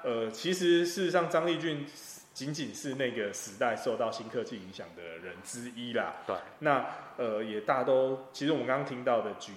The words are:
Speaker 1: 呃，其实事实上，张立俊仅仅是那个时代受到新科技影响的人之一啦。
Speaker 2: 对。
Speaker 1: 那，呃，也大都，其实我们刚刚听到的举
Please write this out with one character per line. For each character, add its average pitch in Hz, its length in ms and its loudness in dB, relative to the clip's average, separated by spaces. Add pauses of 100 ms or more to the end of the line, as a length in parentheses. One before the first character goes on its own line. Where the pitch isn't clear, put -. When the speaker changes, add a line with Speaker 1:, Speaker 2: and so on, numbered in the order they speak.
Speaker 1:
呃， 113 280 0
其 170 220 0
实 175 320 6
事 180 200 0
实 165 60 2
上， 170 180 4
张 165 160 4
立 170 120 2
俊 151 280 -2 (480)
仅 139 200 -6
仅 131 200 -6
是 135 220 -6
那 131 160 2
个 107 220 -2
时 98 260 -10
代 120 160 4
受 113 220 0
到 113 120 2
新 110 200 -6
科 120 120 -2
技 107 140 -6
影 95 160 -12
响 90 240 -12
的 87 80 -14
人 85 400 -10
之 120 320 -8
一 120 180 -6
啦。 98 220 2 (100)
Speaker 2:
对。 98 100 0 (240)
Speaker 1:
那， 143 260 4 (320)
呃， 110 260 0
也 107 160 -2
大 127 240 2
都， 131 480 4
其 - 140 -4
实 156 80 4
我 147 40 2
们 123 80 0
刚 131 140 4
刚 143 80 -2
听 123 160 -6
到 120 180 6
的 104 120 -2
举 - 240 -12